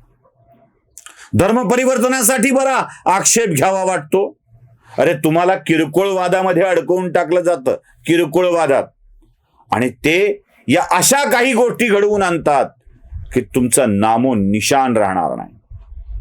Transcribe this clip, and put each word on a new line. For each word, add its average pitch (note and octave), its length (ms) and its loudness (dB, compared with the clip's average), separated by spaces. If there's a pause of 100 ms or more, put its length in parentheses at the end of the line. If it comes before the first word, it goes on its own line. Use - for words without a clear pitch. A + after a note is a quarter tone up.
(1400)
धर्म G#3+ 320 2
परिवर्तनासाठी B3+ 840 0
बरा C4 360 0 (180)
आक्षेप G3 440 0
घ्यावा F#3 340 0
वाटतो. F#3 560 -2 (580)
अरे D3+ 160 2
तुम्हाला E3 420 0
किरकोळ D#3+ 520 0
वादामध्ये F#3 560 0
अडकवून F3+ 480 -2
टाकलं F3 300 0
जातं, D3 340 0 (300)
किरकोळ E3+ 420 2
वादात, D3+ 360 2 (880)
आणि A#2+ 180 0
ते G3 540 0 (240)
या E3 280 0
अशा A3+ 340 2
काही B3 240 2
गोष्टी A#3 340 0
घडवून G3+ 360 0
आणतात D3 420 0 (680)
की B2 80 0
तुमचं A#2+ 580 0
नामो A#2 360 2
निशान A2 640 0
राहणार F2+ 380 0
नाही. - 440 -16 (420)